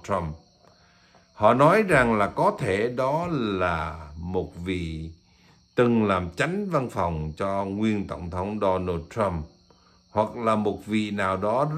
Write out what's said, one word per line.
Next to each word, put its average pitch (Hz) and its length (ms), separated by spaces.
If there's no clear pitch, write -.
Trump. 85 320
Họ 107 200
nói 160 300
rằng 127 340
là 101 100
có 185 320
thể 107 300
đó 135 420
là 87 760
một 90 360
vị 82 460
từng 120 300
làm 90 260
chánh 185 380
văn 135 200
phòng 82 480
cho 98 280
nguyên 101 420
Tổng 85 220
thống 98 300
Donald 92 420
Trump, 90 300
hoặc 107 260
là 110 200
một 104 300
vị 107 260
nào 95 260
đó 120 400